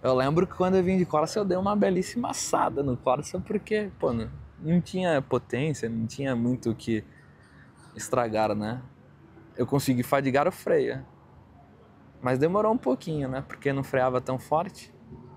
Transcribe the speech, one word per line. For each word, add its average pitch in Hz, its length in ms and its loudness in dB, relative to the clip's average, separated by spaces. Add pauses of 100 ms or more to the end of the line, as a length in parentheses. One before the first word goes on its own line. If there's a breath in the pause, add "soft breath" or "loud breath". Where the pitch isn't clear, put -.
Eu 131 120 4
lembro 151 320 2
que - 80 -12
quando 185 220 2
eu 185 60 4
vim 185 160 2
de 180 60 4
Corsa 156 340 0
eu 208 60 0
dei 180 120 0
uma 196 200 0
belíssima 196 540 0
assada - 520 0
no 131 140 0
Corsa 131 420 -2
porque, 208 600 -4
pô, - 140 0
não, 113 160 -4 (300)
não 170 220 2
tinha 170 420 0
potência, 127 680 -2
não 113 160 -2
tinha 135 300 -4
muito 120 360 0
o 110 40 0
que 107 300 -2 (920 loud breath)
estragar, 110 640 0
né? 110 260 -4 (760)
Eu 123 120 0
consegui 135 340 2
fadigar 139 460 2
o 190 40 0
freio. 135 520 0 (1160)
Mas 127 200 0
demorou 208 320 2
um 254 60 2
pouquinho, 160 500 -2
né? 131 180 -6
Porque - 260 -4
não 135 120 -2
freava 127 360 2
tão 131 160 -4
forte. - 560 -4 (440)